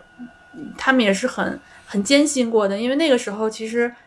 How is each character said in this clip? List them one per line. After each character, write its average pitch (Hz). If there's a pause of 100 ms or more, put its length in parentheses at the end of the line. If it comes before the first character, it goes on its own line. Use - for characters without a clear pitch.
(760)
他 -
们 262
也 202
是 190
很， - (280)
很 202
艰 285
辛 254
过 214
的， 196
因 233
为 277
那 320
个 262
时 240
候 214
其 220
实 240 (140)